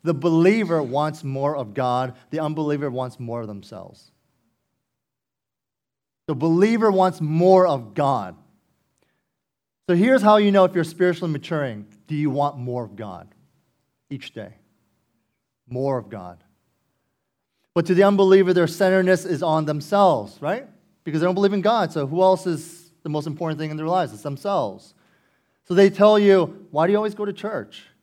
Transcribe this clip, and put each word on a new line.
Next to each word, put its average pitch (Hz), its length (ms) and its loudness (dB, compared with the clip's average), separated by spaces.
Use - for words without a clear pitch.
The 165 100 0
believer 170 680 2
wants 147 400 -4
more 139 340 -4
of 110 180 -8
God. 127 420 -2
The 151 100 -6
unbeliever 147 500 -4
wants 123 300 -8
more 117 220 -8
of 110 60 -12
themselves. 95 640 -18
The 151 80 -4
believer 196 560 2
wants 185 280 0
more 180 480 4
of 120 260 -4
God. 117 440 -2
So 175 60 4
here's 226 260 4
how 214 160 6
you 208 140 4
know 196 120 6
if 185 100 2
you're 165 120 0
spiritually 175 460 -2
maturing. 135 560 -6
Do 151 80 -8
you 147 140 -2
want 143 280 -2
more 123 280 -8
of 101 100 -20
God 95 320 -14
each - 240 -14
day? 104 200 -14
More 131 300 -4
of 98 120 -10
God. 90 320 -16
But 170 140 -2
to 190 60 0
the 185 100 4
unbeliever, 190 500 4
their 170 140 2
centeredness 185 580 0
is 175 180 -4
on 156 220 0
themselves, 151 760 0
right? 208 260 -6
Because 156 160 -4
they 170 60 0
don't 180 100 0
believe 196 180 0
in 196 80 -2
God, 202 300 0
so 147 160 -4
who 165 140 -2
else 185 260 2
is - 440 -8
the 160 60 -6
most 151 180 -4
important 156 320 -6
thing 156 120 -6
in 151 60 -8
their 156 100 -6
lives? 170 260 -2
It's 104 100 -20
themselves. 135 680 -6
So 180 60 -4
they 196 160 6
tell 208 300 4
you, 196 500 2
"Why 156 160 0
do 190 60 0
you 208 60 2
always 214 180 -4
go 208 100 -6
to 202 80 -8
church?" 202 500 -12